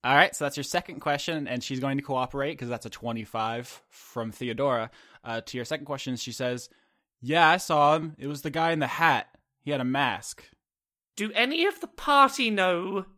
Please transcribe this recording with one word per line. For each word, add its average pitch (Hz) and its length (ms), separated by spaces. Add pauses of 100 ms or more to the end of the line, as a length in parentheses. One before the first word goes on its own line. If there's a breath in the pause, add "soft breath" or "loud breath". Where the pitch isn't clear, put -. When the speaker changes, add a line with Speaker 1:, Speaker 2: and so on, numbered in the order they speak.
Speaker 1:
All 127 120
right, 175 200
so 151 100
that's 139 120
your 139 80
second - 360
question, 151 460
and 123 160
she's 131 180
going 139 180
to 139 60
cooperate 139 540
'cause 123 120
that's 117 160
a 107 40
twenty-five 113 1000
from 113 420
Theodora. 120 580 (320 soft breath)
Uh, 113 200
to - 160
your 117 80
second 147 180
question, 135 320
she 117 160
says, 123 380 (500)
"Yeah, 156 260
I 170 120
saw 151 380
him. 156 220
It 135 80
was 147 140
the 156 100
guy 160 220
in 160 60
the 139 80
hat. 147 420 (340)
He 143 100
had 135 100
a - 20
mask." 127 600 (720)
Speaker 2:
Do 208 180
any 294 320
of 392 140
the 349 60
party 277 640
know 185 560 (140)